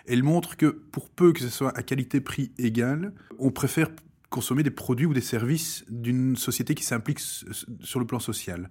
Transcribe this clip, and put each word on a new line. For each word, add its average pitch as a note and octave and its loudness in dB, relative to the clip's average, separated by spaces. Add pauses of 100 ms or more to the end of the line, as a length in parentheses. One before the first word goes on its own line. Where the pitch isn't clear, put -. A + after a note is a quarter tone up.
Elles B2 4
montrent E3 2
que E3 6
pour - -4
peu F3 8
que E3 -2
ce B2 -2
soit C3 -2
à - -2
qualité-prix - -2
égale, B2+ 0 (260)
on C3 2
préfère D#3 0 (420)
consommer B2+ 0
des C#3+ 2
produits B2+ 0
ou D#3 2
des B2+ 2
services B2 -2
d'une B2 0
société - -2
qui - -4
s'implique B2+ -2
s-, - -10
s-, - -10 (160)
sur - -4
le A#2+ 0
plan A#2 -4
social. F#2+ -6